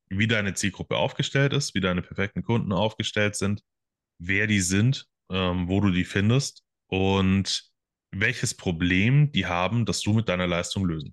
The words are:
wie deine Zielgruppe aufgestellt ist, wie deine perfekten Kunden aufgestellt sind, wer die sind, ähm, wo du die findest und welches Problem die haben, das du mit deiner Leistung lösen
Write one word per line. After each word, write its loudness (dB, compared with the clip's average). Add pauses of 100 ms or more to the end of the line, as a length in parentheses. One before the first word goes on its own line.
wie 0
deine 0
Zielgruppe -4
aufgestellt 0
ist, -2
wie 0
deine 0
perfekten -6
Kunden -2
aufgestellt 0
sind, -2 (580)
wer -2
die 2
sind, 2 (240)
ähm, 0
wo 0
du 2
die 0
findest 0 (240)
und 2 (420)
welches -2
Problem 2
die 0
haben, 0
das -4
du 0
mit 0
deiner 0
Leistung -2
lösen -4